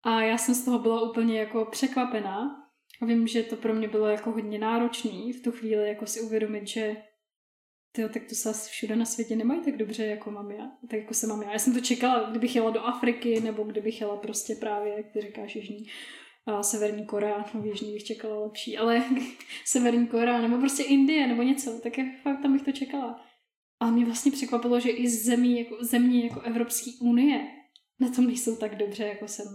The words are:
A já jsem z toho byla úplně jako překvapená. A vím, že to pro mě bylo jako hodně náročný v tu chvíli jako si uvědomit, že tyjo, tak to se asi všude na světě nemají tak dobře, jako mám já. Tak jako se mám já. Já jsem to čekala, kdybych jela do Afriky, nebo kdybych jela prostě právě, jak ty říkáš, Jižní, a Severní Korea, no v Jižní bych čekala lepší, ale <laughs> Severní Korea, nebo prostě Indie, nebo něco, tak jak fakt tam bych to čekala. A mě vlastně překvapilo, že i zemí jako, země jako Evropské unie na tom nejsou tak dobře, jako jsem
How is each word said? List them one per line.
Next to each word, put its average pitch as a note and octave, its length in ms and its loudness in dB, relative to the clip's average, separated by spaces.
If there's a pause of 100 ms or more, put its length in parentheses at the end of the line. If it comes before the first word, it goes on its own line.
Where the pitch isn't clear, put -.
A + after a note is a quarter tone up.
A A3+ 200 2
já A3 160 2
jsem B3 160 2
z B3 100 -2
toho A#3+ 140 2
byla A3+ 320 2
úplně A3+ 280 2
jako A3 260 -2
překvapená. A#3 960 -2 (400)
A - 40 -2
vím, A#3 200 4
že A3+ 160 0
to A3+ 140 -4
pro A3 180 -2
mě A3 140 -2
bylo G#3+ 180 2
jako G#3 240 0
hodně G#3+ 280 -4
náročný A3+ 720 -2
v B3 100 -12
tu A#3 100 -2
chvíli G#3+ 360 0
jako G#3 180 -6
si A3 140 -6
uvědomit, G#3+ 460 -2
že G#3+ 300 -4 (960)
tyjo, A3 160 -2
tak - 200 -6
to A3+ 60 -10
se A3 160 -2
asi - 200 -8
všude G#3+ 260 -4
na A#3 80 2
světě A3+ 320 -2
nemají B3 280 2
tak C#4+ 120 0
dobře, A3 300 -4
jako G#3 240 -6
mám G3+ 200 -10
já. A3 200 -10 (200)
Tak G#3+ 100 -2
jako A3 140 -10
se - 120 -2
mám G#3+ 160 -4
já. G#3 100 -6
Já A3 60 -2
jsem A#3+ 160 2
to B3 60 0
čekala, A#3+ 500 2
kdybych A#3+ 260 0
jela A3+ 140 4
do A3 100 0
Afriky, A#3+ 600 0
nebo G#3+ 240 -4
kdybych G#3+ 360 -4
jela G#3 160 -2
prostě G#3+ 380 -6
právě, G#3 420 -4
jak G#3+ 160 -10
ty G#3+ 80 -4
říkáš, G#3 360 -10
Jižní, G#3 300 -10 (600)
a G#3 160 -2
Severní G#3 440 -2
Korea, G#3 380 -2 (100)
no G#3+ 80 -4
v G#3 40 -4
Jižní G#3 260 -6
bych G#3 120 -10
čekala G#3+ 360 -8
lepší, G#3+ 380 -8
ale A#3 260 4 (300)
<laughs> - 300 -16
Severní A#3+ 420 4
Korea, A#3+ 340 2
nebo A#3 180 2
prostě C4+ 240 2
Indie, C#4 440 6
nebo A#3+ 160 2
něco, B3+ 400 2
tak A#3 160 -4
jak C4 240 -4
fakt C#4 200 0
tam C#4 100 6
bych C#4 100 4
to C#4 100 0
čekala. C4 520 -6 (560)
A A#3 100 4
mě A#3+ 140 6
vlastně A#3 280 2
překvapilo, A#3+ 480 2
že B3 100 2
i A#3+ 180 2
zemí A#3+ 500 4
jako, A#3 260 -6
země A#3+ 420 4
jako - 140 -6
Evropské A#3+ 500 -2 (100)
unie A#3+ 480 4 (520)
na B3+ 100 2
tom B3 160 4
nejsou A3+ 300 0
tak G#3 200 -6
dobře, G#3 300 -2
jako G#3 220 -8
jsem G#3 260 -10